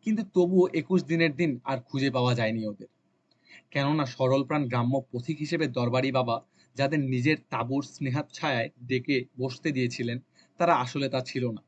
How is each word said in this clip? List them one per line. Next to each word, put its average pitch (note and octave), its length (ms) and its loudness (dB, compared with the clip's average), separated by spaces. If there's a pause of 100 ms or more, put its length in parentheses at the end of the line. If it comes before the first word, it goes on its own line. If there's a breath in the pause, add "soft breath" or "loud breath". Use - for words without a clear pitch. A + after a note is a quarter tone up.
কিন্তু A3 180 0
তবুও F#3 520 4
একুশ E3+ 300 2
দিনের E3 320 2
দিন D3 280 0
আর C3+ 140 -2
খুঁজে C3+ 320 -2
পাওয়া B2 240 2
যায়নি A2+ 320 0
ওদের। G2+ 200 -10 (840 loud breath)
কেননা C#3+ 360 0
সরল C3 380 2
প্রাণ D3 240 -2
গ্রাম্য B2 340 0 (100)
পথিক B2 260 -4
হিসেবে D3+ 280 -2
দরবারি B2+ 460 0
বাবা A#2+ 320 0 (300 soft breath)
যাদের C#3+ 260 0
নিজের C3 360 2 (140)
তাঁবুর B2+ 320 -2
স্নেহাচ্ছায়ায় C#3 840 -4 (160)
ডেকে B2+ 400 -2 (140)
বসতে C3 340 -4
দিয়েছিলেন, B2 460 -2 (380 soft breath)
তারা E3+ 180 4
আসলে C3 340 -2
তা C3 120 -2
ছিল B2 300 -4
না। G#2 180 -10